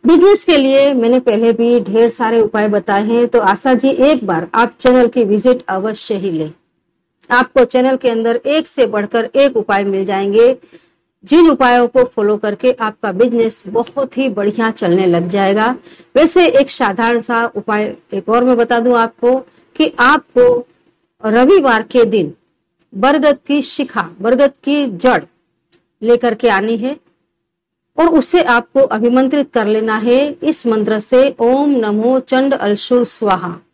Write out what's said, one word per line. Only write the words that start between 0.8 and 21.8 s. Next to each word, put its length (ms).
मैंने 260
पहले 320
भी 280
ढेर 300
सारे 300
उपाय 280
बताए 360
हैं, 240
तो 120
आशा 340
जी 140
एक 380
बार 280
आप 260
channel 280
की 160
visit 440
अवश्य 460
ही 160
लें। 220
आपको 340
channel 320
के 140
अंदर 260
एक 320
से 180
बढ़कर 480
एक 220
उपाय 280
मिल 200
जाएंगे, 520
जिन 260
उपायों 380
को 180
फॉलो 300
करके 360
आपका 400
business 540
बहुत 520
ही 100
बढ़िया 420
चलने 360
लग 220
जाएगा। 420
वैसे 340
एक 200
साधारण 500
सा 240
उपाय 380
एक 140
और 160
मैं 120
बता 240
दूं 180
आपको 380
कि 220
आपको 680
रविवार 600